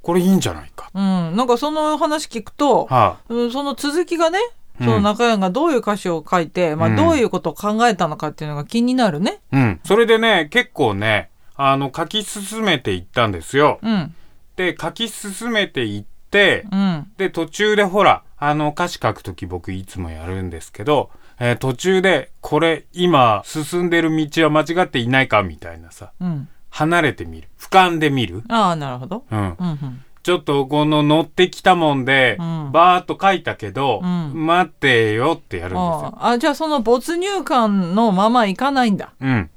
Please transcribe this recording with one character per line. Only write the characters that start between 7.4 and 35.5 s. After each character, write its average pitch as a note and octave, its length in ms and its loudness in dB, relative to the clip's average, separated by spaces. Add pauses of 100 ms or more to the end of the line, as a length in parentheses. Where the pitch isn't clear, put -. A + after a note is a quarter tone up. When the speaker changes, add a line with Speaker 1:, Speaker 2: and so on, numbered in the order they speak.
Speaker 2:
を - 40 -14
考 G#3+ 320 0
え A3 80 2
た E3+ 140 -2
の D3+ 80 -6
か D#3 120 -6
っ D3 40 -6
て - 120 -10
い D3+ 40 -8
う - 20 -8
の D3 60 -6
が D3 80 -6
気 A#3 180 -2
に B3 120 0
な A#3 160 2
る D3+ 100 -4
ね。 D#4 200 -2 (120)
Speaker 1:
う C3+ 60 4
ん。 G#2+ 260 2
そ G3 120 4
れ A3+ 100 6
で A3+ 120 6
ね、 G3+ 320 2
結 - 220 0
構 A2+ 220 0
ね、 G#2 360 0 (240)
あ C3+ 220 2
の、 C#3 180 -4
書 D#3+ 120 -4
き G#3 180 -6
進 G#3 380 -8
め F3 160 2
て G#2 160 -2
い F2+ 40 -4
っ F2 60 -10
た A#2+ 220 0
ん G2+ 60 -2
で E2 100 -8
す - 140 -6
よ。 D3 260 4
Speaker 2:
う A3 80 -4
ん。 E3 240 -2 (420)
Speaker 1:
で、 F3+ 240 -2
書 E3 100 -6
き A3+ 180 -8
進 G#3 420 -10
め G#3 180 -2
て C3 160 -4
い G#2 160 -6
っ G#2 40 -18 (260)
て、 F3+ 420 2
Speaker 2:
う F#3+ 40 -2
ん。 F#3 400 -2
Speaker 1:
で、 F#3+ 140 -2
途 E3 160 -4
中 G#3 300 0
で G#3 80 4
ほ F#3+ 180 0
ら、 C#3 200 4 (160)
あ D3 160 0
の、 D3+ 160 -2
歌 F3 180 -4
詞 - 120 -10
書 A2 140 0
く - 80 -16
と F#2 120 -10
き G2 120 -12
僕 F2+ 240 -10
い F#2+ 140 -8
つ - 160 -12
も E2 100 -8
や D#2+ 160 -12
る F#2 160 -6
ん F2+ 80 -6
で E2 100 -12
す - 120 -20
け G#2+ 120 -14
ど、 C3+ 260 0 (320)
え A#2+ 100 2
ー、 - 40 0
途 C3 180 -2
中 F#3 280 2
で、 E3+ 300 0 (100)
こ D3+ 180 0
れ E3 320 0
今 C3+ 540 4
進 F3 380 -4
ん E3+ 60 0
で E3+ 100 4
る D#3+ 140 0
道 D#3+ 300 0
は D3+ 60 4
間 D#3 100 4
違 E3+ 240 0
っ - 40 -4
て C#3+ 100 -4
い A#2 100 -2
な C3 140 4
い B2+ 60 0
か G#2 140 2
み E2 140 -8
た E2+ 160 -16
い E2 80 -18
な E2+ 100 -20
さ、 - 300 -20
Speaker 2:
う F3+ 60 -6
ん。 D#3 220 -6 (200)
Speaker 1:
離 E3 320 0
れ C#3 140 0
て E2+ 100 -12
み D#2+ 160 -14
る。 - 80 -20 (100)
俯 - 120 -18
瞰 F3+ 260 4
で D3+ 140 2
見 B2+ 160 0
る。 F2 220 -10
Speaker 2:
あ G#3+ 240 0
ー、 - 20 -2
な C#3+ 160 -8
る B2 80 -10
ほ C3 80 -12
ど。 G3+ 240 -10
Speaker 1:
う G#2+ 60 -4
ん。 - 20 -2
Speaker 2:
う G2+ 40 -2
ん、 F2+ 160 -4
う F3 140 -4
ん。 C3+ 320 -10 (180)
Speaker 1:
ち F3 100 0
ょ F3 60 2
っ - 60 -10
と C#3+ 220 0
こ D3 180 0
の D3+ 180 2
乗 D3+ 200 4
っ D#3 40 -4
て F#3 220 2
き - 140 -12
た F#3 120 6
も D#3 200 2
ん C3 100 -2
で、 C3 340 2
Speaker 2:
う E3+ 40 -6
ん。 D#3+ 300 -6
Speaker 1:
バ F3+ 260 6
ー F3+ 60 -6
ッ - 20 -
と D#3 120 -6
書 G3 140 2
い F3 100 -2
た A2 140 -6
け G2+ 140 -10
ど、 B2 320 -2
Speaker 2:
う F3+ 40 -6
ん。 D#3+ 400 -4
Speaker 1:
待 E3+ 220 2
っ - 20 -18
て A2+ 440 2
よ C3+ 200 0
っ D#3+ 60 -8
て - 160 -12